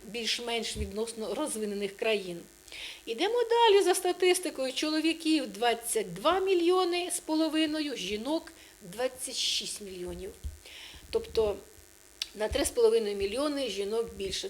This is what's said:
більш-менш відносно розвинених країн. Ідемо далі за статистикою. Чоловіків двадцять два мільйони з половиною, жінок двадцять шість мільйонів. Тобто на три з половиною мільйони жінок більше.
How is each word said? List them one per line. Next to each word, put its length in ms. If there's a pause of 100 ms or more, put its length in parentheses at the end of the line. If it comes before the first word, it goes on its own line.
більш-менш 720
відносно 580
розвинених 600
країн. 440 (680)
Ідемо 380
далі 380
за 120
статистикою. 760
Чоловіків 760
двадцять 680
два 260
мільйони 720
з 100
половиною, 760
жінок 560 (300)
двадцять 540
шість 440
мільйонів. 500 (800)
Тобто 460 (800)
на 120
три 160
з 60
половиною 460
мільйони 520
жінок 460
більше. 360